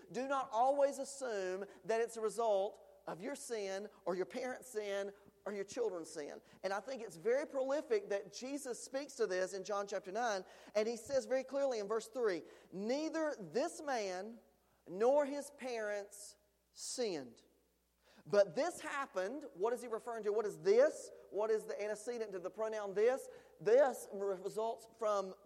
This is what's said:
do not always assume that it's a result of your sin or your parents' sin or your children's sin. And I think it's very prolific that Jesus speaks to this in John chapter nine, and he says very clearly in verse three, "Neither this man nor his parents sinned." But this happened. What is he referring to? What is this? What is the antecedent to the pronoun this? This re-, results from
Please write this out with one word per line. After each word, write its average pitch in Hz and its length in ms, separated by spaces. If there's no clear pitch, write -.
do 247 160
not 269 240
always 269 480
assume 196 640
that 220 160
it's 226 160
a 220 40
result 208 600
of 170 140
your 269 140
sin 202 520
or 175 100
your 180 120
parents' 247 420
sin 202 460
or 196 80
your 196 100
children's 190 460
sin. 147 320
And 190 100
I 208 80
think 254 200
it's 190 140
very 240 320
prolific 269 640
that 202 240
Jesus 269 500
speaks 269 320
to 226 100
this 185 280
in 190 100
John 202 240
chapter 190 240
nine, 208 320
and 214 100
he 233 120
says 254 280
very 254 200
clearly 269 340
in 202 80
verse 214 220
three, 208 340
"Neither 294 640
this 233 420
man 220 560
nor 240 380
his 277 280
parents 214 840
sinned." 156 720
But 202 260
this 330 260
happened. 277 640
What 226 160
is 220 80
he 247 60
referring 220 380
to? 208 60
What 214 140
is 170 120
this? 220 540
What 214 180
is 214 140
the 196 180
antecedent 214 520
to 190 60
the 175 100
pronoun 214 440
this? 240 360
This 240 520
re-, 196 300
results 220 440
from 202 340